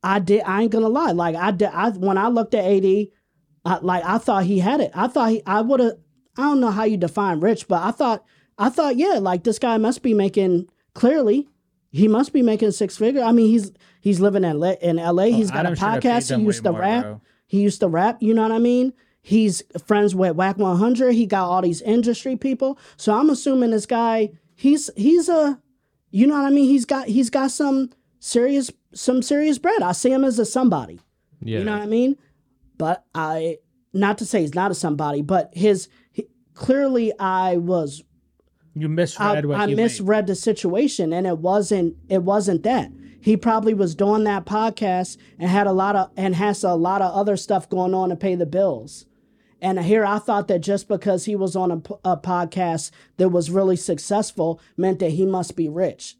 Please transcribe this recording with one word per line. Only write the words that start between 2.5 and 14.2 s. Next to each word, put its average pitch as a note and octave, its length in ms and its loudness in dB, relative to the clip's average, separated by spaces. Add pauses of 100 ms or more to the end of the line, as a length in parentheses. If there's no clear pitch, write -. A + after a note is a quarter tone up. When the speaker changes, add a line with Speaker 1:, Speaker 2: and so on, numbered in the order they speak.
Speaker 1:
at G#3+ 120 0
A G3 140 4
D, G3 320 0 (540)
I, F3 140 -2
like, F3+ 260 -2
I G3 120 0
thought G3+ 260 0
he F#3+ 160 2
had C4 220 0
it. - 120 -2
I G3+ 140 -2
thought A#3+ 240 0
he, A3 140 0
I G3+ 160 0
would've, A#3+ 320 2 (440)
I B3 40 -4
don't C#4+ 180 2
know A#3 120 2
how G#3+ 120 -2
you A3 140 0
define F3 420 -2
rich, A3 280 0
but F3 160 0
I G#3+ 80 -2
thought, A#3 320 -2 (340)
I G#3 120 2
thought, C#4 280 0
yeah, E4 220 2
like, F3+ 240 -2
this A3 160 0
guy A3+ 180 0
must A3 260 0
be A#3 100 2
making, F#3+ 540 2 (260)
clearly, C4+ 540 2 (440)
he F3+ 160 4
must A#3+ 260 2
be C4+ 80 2
making G#3+ 300 2
six - 260 -4
figure. B3+ 260 0
I A3+ 80 2
mean, A#3 180 6
he's, G#3+ 220 2 (300)
he's G3 180 2
living G3 240 2